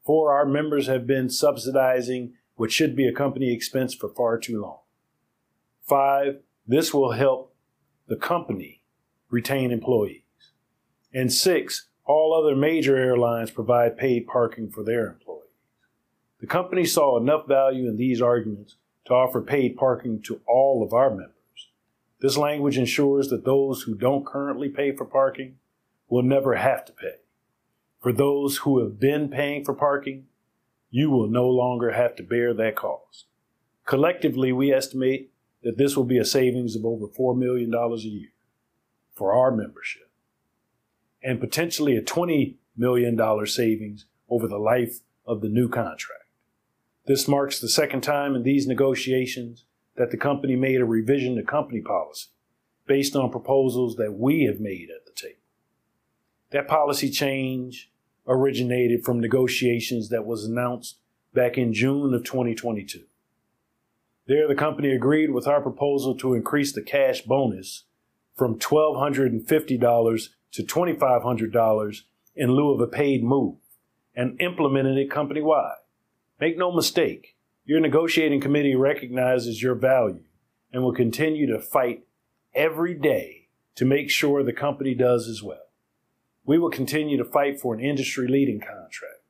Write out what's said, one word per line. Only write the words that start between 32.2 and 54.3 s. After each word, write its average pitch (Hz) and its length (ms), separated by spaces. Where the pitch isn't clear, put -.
bear 120 320
that 110 220
cost. - 480
Collectively, 135 680
we 135 200
estimate 131 600
that 117 140
this 139 180
will 135 80
be 123 140
a 113 60
savings 123 520
of 110 80
over 113 240
four 127 260
million 123 360
dollars 117 340
a 110 40
year 104 240
for 98 180
our 127 180
membership, - 600
and 127 160
potentially 147 560
a 107 60
twenty 165 560
million 120 400
dollar 110 300
savings 107 600
over 117 180
the 101 120
life 117 420
of 117 140
the 107 80
new 117 200
contract. - 580
This 139 200
marks 139 320
the 117 100
second 143 340
time 143 340
in 120 80
these 139 220
negotiations 127 1000
that - 160
the - 60
company 139 400
made 131 240
a 123 60
revision 123 500
to 107 60
company 139 400
policy 85 460
based 139 280
on 131 160
proposals 123 680
that 107 180
we 135 300